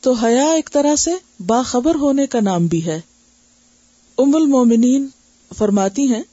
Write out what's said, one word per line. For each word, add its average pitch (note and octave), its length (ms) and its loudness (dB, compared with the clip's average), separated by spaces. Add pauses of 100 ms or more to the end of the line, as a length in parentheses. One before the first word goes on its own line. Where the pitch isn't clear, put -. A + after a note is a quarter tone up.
تو B3+ 120 0
حیا A#3+ 320 2
ایک D#4+ 280 0
طرح D4 240 2
سے E4 140 -4 (360)
باخبر B3 480 0
ہونے C#4 320 0
کا B3 140 -4
نام F#3 260 0
بھی E3 200 -2
ہے۔ D#3+ 140 -6 (1160)
ام C#4 160 2
المومنین C4 720 2 (500)
فرماتی G#3 580 0
ہیں A3 80 -6 (100)